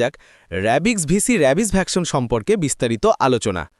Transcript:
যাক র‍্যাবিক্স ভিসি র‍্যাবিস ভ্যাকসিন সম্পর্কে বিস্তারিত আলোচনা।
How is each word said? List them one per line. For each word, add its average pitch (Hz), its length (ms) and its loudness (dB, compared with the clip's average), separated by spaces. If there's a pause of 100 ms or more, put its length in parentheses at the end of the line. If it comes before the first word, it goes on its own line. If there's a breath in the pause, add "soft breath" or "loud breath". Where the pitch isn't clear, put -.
যাক 123 120 0 (380 soft breath)
র‍্যাবিক্স 147 600 0
ভিসি 208 260 0
র‍্যাবিস 160 400 2
ভ্যাকসিন 185 360 -2
সম্পর্কে 120 400 -2 (120)
বিস্তারিত 120 400 -2 (220)
আলোচনা। 107 360 0 (180)